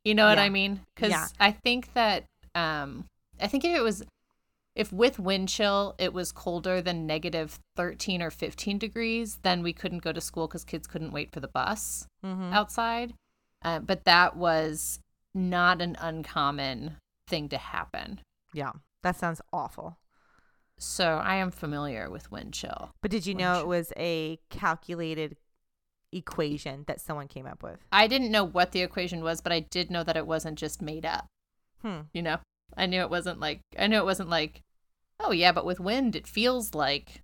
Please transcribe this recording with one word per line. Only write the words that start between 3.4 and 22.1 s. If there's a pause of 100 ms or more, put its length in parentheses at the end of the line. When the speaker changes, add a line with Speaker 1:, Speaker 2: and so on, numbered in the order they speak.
Speaker 1:
think
if
it
was, (720)
if
with
wind
chill
it
was
colder
than
negative (160)
thirteen
or
fifteen
degrees,
then
we
couldn't
go
to
school
'cause
kids
couldn't
wait
for
the
bus (180)
Speaker 2:
Mm-hmm.
Speaker 1:
outside. (480)
Uh,
but
that
was (340)
not
an
uncommon (300)
thing
to
happen. (320)
Speaker 2:
Yeah, (280)
that
sounds (100)
awful. (800)
Speaker 1:
So
I
am
familiar
with